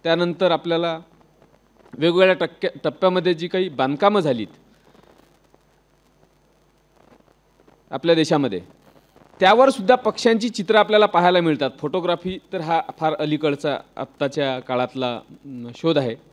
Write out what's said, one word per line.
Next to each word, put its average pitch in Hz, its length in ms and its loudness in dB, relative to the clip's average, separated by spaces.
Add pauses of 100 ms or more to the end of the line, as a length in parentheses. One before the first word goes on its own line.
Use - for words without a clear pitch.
त्यानंतर 170 460 0
आपल्याला 165 500 -2 (960)
वेगवेगळ्या 180 360 4
टक्क्या, 180 360 -4 (140)
टप्प्यामध्ये 180 500 0
जी 165 140 -8
काही 185 200 -2
बांधकामं 160 520 0
झालीत 123 260 -2 (3500)
आपल्या 165 240 0
देशामध्ये, 143 460 0 (800)
त्यावर 226 300 6
सुद्धा 214 240 2
पक्ष्यांची 226 540 0
चित्रं 208 300 0
आपल्याला 208 280 4
पाहायला 180 340 4
मिळतात. 143 380 0
Photography 175 600 -6 (140)
तर 185 80 -6
हा 165 220 -2 (160)
फार 156 160 0
अलीकडचा 147 640 -2 (180)
आत्ताच्या 135 640 -6
काळातला, 127 560 -4
अं, 123 500 -16 (100)
शोध 160 220 0
आहे 123 180 -2 (160)